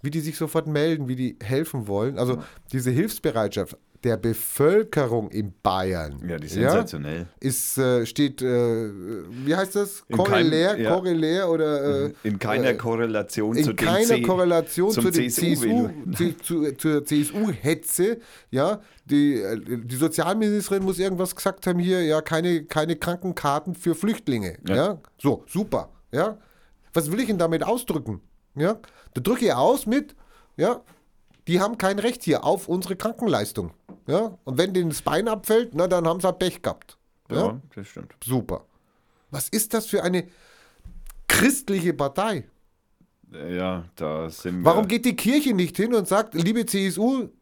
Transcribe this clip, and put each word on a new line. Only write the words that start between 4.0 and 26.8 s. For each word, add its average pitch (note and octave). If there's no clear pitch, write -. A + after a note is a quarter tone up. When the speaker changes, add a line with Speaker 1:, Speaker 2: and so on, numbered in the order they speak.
Speaker 1:
der A#2
Bevölkerung A#2+
in G2+
Bayern, F#2
Speaker 2:
Ja, E2+
die D2+
Speaker 1:
ja, G2+
Speaker 2:
sensationell. E2+
Speaker 1:
ist, -
äh, B2
steht, C#3
äh, B2+
wie D3
heißt F#3+
das? G3+
Speaker 2:
In A#2+
Speaker 1:
Korrelär, F3
Speaker 2:
keinem, G#3
ja. A2+
Speaker 1:
korrelär F3
oder, C#3+
äh, D3
Speaker 2:
In G#2
keiner A#2
Speaker 1:
äh, A#2
Speaker 2:
Korrelation A2
Speaker 1:
in D3+
Speaker 2:
zu A#2+
dem A2
Speaker 1:
keiner G3
Speaker 2:
C-, A3+
Speaker 1:
Korrelation F3
Speaker 2:
zum B2+
Speaker 1:
zu F3+
dem C#3+
Speaker 2:
C -
S A#2
U -
Speaker 1:
C E3+
S -
U, B2
Speaker 2:
wählen. F#3
Speaker 1:
zu, E3+
zu, D3+
zur D3+
C D3
S D3
U-Hetze, F#3+
ja, E3
die, C#3+
äh, G#2+
die A#2+
Sozialministerin G3
muss F#3+
irgendwas F#3
gesagt -
haben F3
hier: F3+
ja, D#3
keine, E3
keine D#3
Krankenkarten E3+
für E3+
Flüchtlinge, B2+
Speaker 2:
Ja. G2
Speaker 1:
ja, D#3
so, C3+
super, E3
ja, G3+